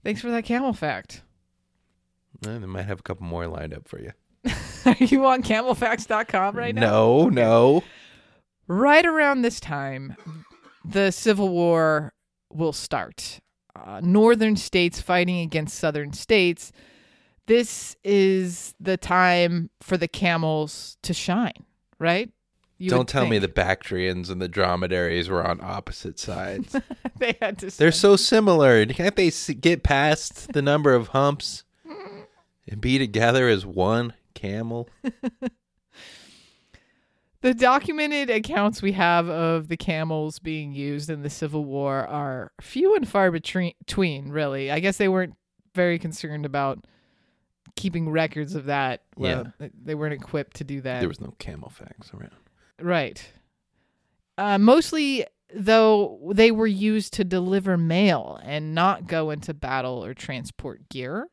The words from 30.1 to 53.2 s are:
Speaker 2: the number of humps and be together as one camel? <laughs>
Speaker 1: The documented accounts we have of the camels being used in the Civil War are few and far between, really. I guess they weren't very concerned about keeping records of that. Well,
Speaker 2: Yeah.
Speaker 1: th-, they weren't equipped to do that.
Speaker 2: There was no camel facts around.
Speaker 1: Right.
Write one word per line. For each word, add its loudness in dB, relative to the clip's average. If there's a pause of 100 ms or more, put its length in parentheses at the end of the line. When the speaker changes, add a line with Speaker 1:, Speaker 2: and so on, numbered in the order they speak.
Speaker 2:
the 0
number 4
of 0
humps -2 (1040)
and -10
be 2
together 2
as 4
one 0 (200)
camel? -8 (140)
<laughs> -4 (2250)
Speaker 1:
The 2
documented 2
accounts -2
we 0
have 2
of -2
the -6
camels -4
being -8
used -8
in -8
the -6
Civil -6
War -4
are -8 (100)
few 2
and -2
far 4
between, -4
really. -4
I -2
guess 0
they 2
weren't 0 (400)
very 2
concerned -8
about -4 (880)
keeping -4
records -4
of -8
that. -2 (160)
Well, -4
Speaker 2:
Yeah. -16
Speaker 1:
th-, -16 (120)
they -6
weren't -6
equipped -8
to -10
do -8
that. -6
Speaker 2:
There -2
was -10
no -14
camel -16
facts -20
around. -18 (440)
Speaker 1:
Right. -4 (1120)